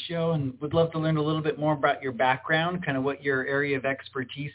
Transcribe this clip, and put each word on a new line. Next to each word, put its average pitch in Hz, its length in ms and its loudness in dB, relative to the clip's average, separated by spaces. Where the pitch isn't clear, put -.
show 165 240 0
and 139 300 0
would 147 120 -4
love 165 200 4
to 160 60 -2
learn 156 180 2
a 151 40 2
little 156 200 0
bit 147 180 -2
more 151 140 2
about 143 280 2
your 131 120 -4
background, 160 720 0
kind 135 120 0
of 131 60 0
what 139 180 -2
your 135 240 0
area 139 300 0
of 131 80 -2
expertise 135 720 -6